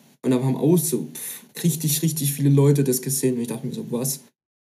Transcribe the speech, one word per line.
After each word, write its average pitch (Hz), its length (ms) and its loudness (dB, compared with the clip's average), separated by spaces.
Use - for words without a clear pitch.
und 123 60 0
da 127 120 2
haben 131 140 0
auch 165 200 4
so, 113 360 -2
pff, - 520 -14
richtig, 147 380 0
richtig 147 300 0
viele 143 180 2
Leute 139 340 6
das 127 180 0
gesehen 131 320 -2
und 120 80 -4
ich 117 60 -4
dachte 113 180 -8
mir 117 80 -8
so, 110 160 -10
"Was? 123 300 -4